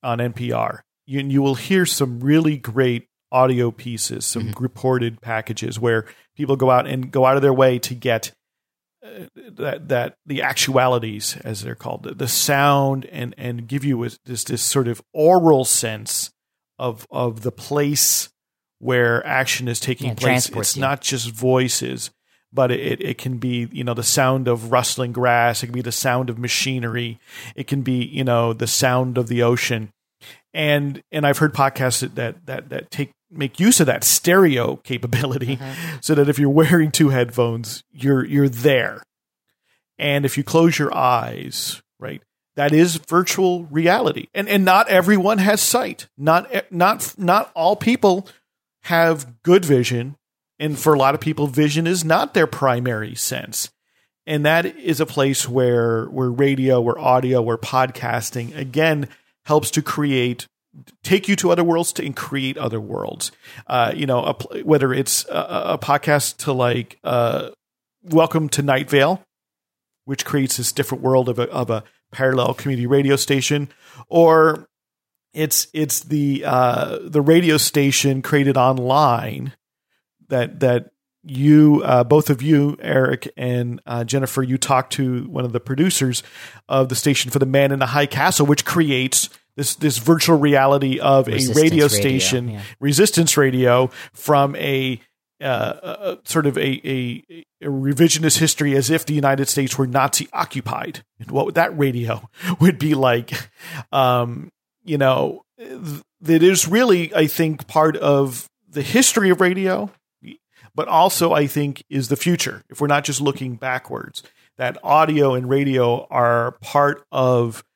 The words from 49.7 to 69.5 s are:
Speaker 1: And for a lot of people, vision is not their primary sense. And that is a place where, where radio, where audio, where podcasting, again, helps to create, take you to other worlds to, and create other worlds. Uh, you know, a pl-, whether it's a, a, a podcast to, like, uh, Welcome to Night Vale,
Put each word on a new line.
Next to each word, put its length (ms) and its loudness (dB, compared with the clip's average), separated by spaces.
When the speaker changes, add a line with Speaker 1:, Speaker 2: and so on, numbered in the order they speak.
Speaker 1:
And 200 -4
for 140 4
a 60 4
lot 160 4
of 60 -6
people, 260 -2
vision 400 0
is 180 -2
not 280 0
their 140 4
primary 680 -2
sense. 540 -8
And 200 -2
that 200 2
is 360 -4
a 40 0
place 440 -2
where, 560 0
where 260 -4
radio, 500 2
where 160 0
audio, 440 2
where 160 -2
podcasting, 1000 -4
again, 520 -2
helps 260 2
to 100 0
create, 640 -2
take 240 0
you 80 2
to 160 2
other 120 4
worlds 300 0
to, 120 -6
and 100 -8
create 420 -6
other 240 -6
worlds. 500 -8
Uh, 280 0
you 100 -6
know, 180 0
a 100 -2
pl-, 280 -10
whether 320 2
it's 320 -2
a, 100 -10
a, 380 -4
a 40 -4
podcast 600 0
to, 160 -4
like, 500 -2
uh, 460 -2
Welcome 460 2
to 140 -2
Night 260 0
Vale, 320 2